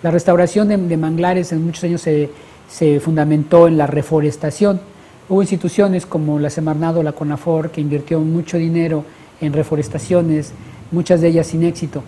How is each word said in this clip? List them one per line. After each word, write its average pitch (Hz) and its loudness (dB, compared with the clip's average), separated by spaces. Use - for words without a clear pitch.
La 170 0
restauración 175 2
de, 208 2
de 170 0
manglares 175 0
en 160 -2
muchos 170 -6
años 170 -2
se, 151 0
se 147 2
fundamentó 156 4
en 160 4
la 143 2
reforestación. 151 -2
Hubo 190 4
instituciones 185 0
como 151 -2
la 147 0
Semarnat 160 -2
o 170 0
la 151 -2
conafor 160 -4
que - -8
invirtió 147 -2
mucho 165 -2
dinero 165 0
en 147 -2
reforestaciones, 156 -2
muchas 170 2
de 170 4
ellas 165 2
sin 165 -2
éxito. 165 -4